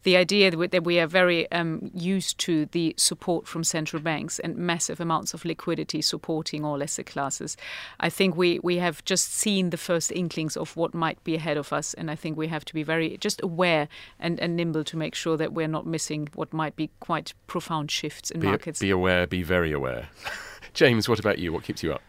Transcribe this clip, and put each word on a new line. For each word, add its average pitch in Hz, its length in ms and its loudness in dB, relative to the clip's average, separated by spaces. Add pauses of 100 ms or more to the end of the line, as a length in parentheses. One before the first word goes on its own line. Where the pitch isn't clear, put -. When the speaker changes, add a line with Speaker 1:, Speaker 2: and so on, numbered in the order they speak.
Speaker 1:
The 180 140 8
idea 190 340 6
that 160 60 -2
we, 175 100 2
that 180 160 2
we 175 160 4
are 165 80 4
very, 175 440 4
um, 170 420 -2
used 180 460 -2
to 156 280 2
the 165 300 0
support - 500 0
from 165 160 -6
central 156 380 -2
banks 160 360 -4
and - 200 -6
massive 170 420 -2
amounts 165 340 0
of 165 120 -12
liquidity 160 560 -2
supporting 156 640 -2
all 143 200 -2
asset 143 220 -6
classes. - 500 -4 (460)
I 170 80 2
think 185 260 2
we, 175 240 4
we 175 180 0
have 175 280 -2
just - 280 0
seen 190 360 2
the 165 80 -4
first - 340 0
inklings 160 460 -2
of - 180 -6
what 165 180 -2
might 165 300 -2
be 160 120 0
ahead 156 220 0
of 143 140 -4
us, 147 240 -2
and 160 160 -6
I 151 40 -4
think 156 220 -6
we 156 120 -2
have 156 160 -6
to - 80 -12
be 156 100 -2
very 160 340 0
just - 240 -4
aware 165 460 2 (320)
and, 170 220 -2
and 170 160 0
nimble 160 260 0
to 160 140 -6
make 156 180 -4
sure 160 220 0
that 147 160 0
we're 156 160 -2
not 160 180 -4
missing 151 480 -4
what 160 180 -6
might 156 220 -2
be 156 240 -4
quite - 340 -4 (140)
profound 156 420 -4
shifts - 400 -4
in 170 120 -4
Speaker 2:
Be, 98 60 2
Speaker 1:
markets. 107 320 0
Speaker 2:
be 98 120 4
aware, 90 340 6
be 90 160 -2
very 85 300 4
aware. 64 380 -2 (320)
<laughs> - 320 -18
James, 120 360 6
what 110 80 4
about 101 220 2
you? 82 140 -2
What 78 100 -4
keeps - 180 -6
you 78 120 0
up? 62 160 -6